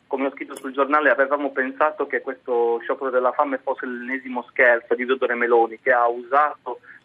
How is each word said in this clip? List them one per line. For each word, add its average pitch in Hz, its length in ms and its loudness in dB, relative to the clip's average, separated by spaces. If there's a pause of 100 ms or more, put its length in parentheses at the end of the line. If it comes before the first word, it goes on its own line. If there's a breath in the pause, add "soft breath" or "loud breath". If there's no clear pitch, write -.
Come 135 200 -2
ho 135 60 -2
scritto 139 240 -14
sul 135 160 -10
giornale, 139 380 2
avevamo 139 420 0
pensato 143 540 -2
che 123 160 -4
questo 120 580 -2
sciopero 135 300 -6
della 127 220 2
fame 139 300 -2
fosse - 240 -6
l'ennesimo 123 640 -8
scherzo 120 440 4
di 123 100 -4
Doddore 123 300 0
Meloni, 117 480 2
che 131 100 2
ha 120 160 4
usato 123 720 -2 (240 loud breath)